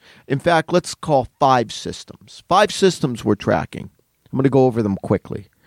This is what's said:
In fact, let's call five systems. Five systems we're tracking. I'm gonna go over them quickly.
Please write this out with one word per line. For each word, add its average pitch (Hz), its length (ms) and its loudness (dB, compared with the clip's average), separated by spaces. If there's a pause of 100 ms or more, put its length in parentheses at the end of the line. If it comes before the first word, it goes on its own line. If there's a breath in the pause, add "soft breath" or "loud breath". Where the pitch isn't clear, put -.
(280 soft breath)
In 143 100 -2
fact, 165 340 0
let's 170 220 0
call 135 320 -2 (140)
five 127 320 2
systems. - 760 -16
Five 196 220 2
systems 156 540 0
we're 107 100 2
tracking. - 560 -4 (420)
I'm 127 60 -6
gonna 135 100 2
go 131 180 4
over 113 180 0
them 101 180 -2
quickly. - 460 -4 (180 loud breath)